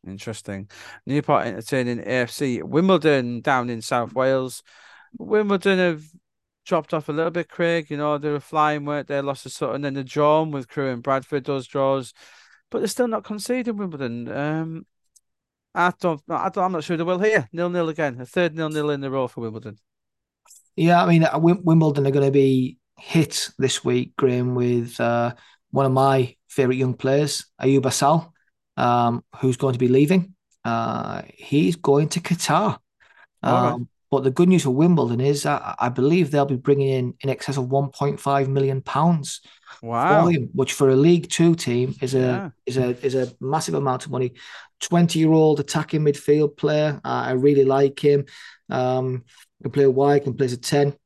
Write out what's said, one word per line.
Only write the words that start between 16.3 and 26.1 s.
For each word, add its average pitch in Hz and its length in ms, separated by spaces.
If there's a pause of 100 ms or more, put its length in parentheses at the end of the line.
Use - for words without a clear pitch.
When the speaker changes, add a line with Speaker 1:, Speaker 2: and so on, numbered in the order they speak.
Speaker 1:
don't, 185 160
I'm 185 60
not 156 120
sure 170 140
they 165 60
will 180 160
here. 208 320
Nil 175 180
nil 175 200
again. 147 320
A 123 40
third 170 300
nil 160 140
nil 151 220
in 139 120
a 135 60
row 131 180
for - 140
Wimbledon. 110 360 (1000)
Speaker 2:
Yeah, 175 280
I 185 40
mean, 165 160
uh, 151 160
Wim-, 175 240
Wimbledon 156 420
are 139 60
gonna 139 200
be 135 460 (220)
hit - 580
this 127 260
week, 123 320
Graham, 123 400
with, 120 440
uh, 120 340 (380)
one 139 140
of 131 60
my 131 440 (120)